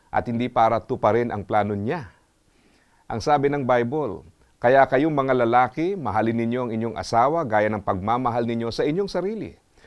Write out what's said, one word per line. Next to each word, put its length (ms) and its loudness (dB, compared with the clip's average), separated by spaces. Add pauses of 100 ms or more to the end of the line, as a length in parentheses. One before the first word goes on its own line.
(100)
at 160 -2
hindi 240 -4
para 320 2
tuparin 480 0
ang 160 -8
plano 320 0
niya. 320 -6 (960)
Ang 160 -6
sabi 240 2
ng 160 -2
Bible, 640 -2 (320)
"Kaya 320 6
kayong 240 2
mga 320 2
lalaki, 480 2
mahalin 400 0
ninyo 320 -2
ang 80 -6
inyong 240 -4
asawa 480 0
gaya 240 2
ng 160 -4
pagmamahal 560 -2
ninyo 320 -4
sa 80 -2
inyong 240 -2
sarili. 480 -6 (320)